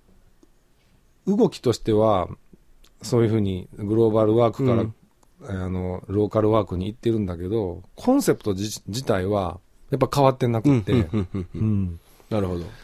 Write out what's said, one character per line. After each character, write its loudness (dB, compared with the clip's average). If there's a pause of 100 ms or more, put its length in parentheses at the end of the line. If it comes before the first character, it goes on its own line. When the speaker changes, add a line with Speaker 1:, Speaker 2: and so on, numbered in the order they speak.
(1300)
Speaker 1:
動 4
き -14
と 2
し -8
て -2
は、 4 (760)
そ 0
う 4
い 4
う 2
ふ 0
う 2
に -4
グ -2
ロ 6
ー 0
バ 4
ル 4
ワ 4
ー -6
ク -2
か 2
ら、 2
Speaker 2:
う -2
ん。 -10 (500)
Speaker 1:
あ -6
の、 -6
ロ 0
ー 0
カ 0
ル 4
ワ 4
ー -12
ク -6
に -4
行 -8
っ -20
て -2
る 2
ん -2
だ -6
け -8
ど、 -4 (140)
コ 0
ン 2
セ 2
プ -12
ト -2
自-、 -6
自 -6
体 0
は -2 (320)
や -4
っ -2
ぱ 2
変 4
わ 6
っ 0
て 0
な 0
く 4
て。 -4
Speaker 2:
う 4
ん、 4
う 2
ん、 -6
う 0
ん、 -2
う -6
ん、 -8
う -8
ん。 -2
Speaker 1:
う 0
ん。 -2 (300)
Speaker 2:
な -2
る 0
ほ -4
ど。 -4
Speaker 1:
や -10
っ -14 (140)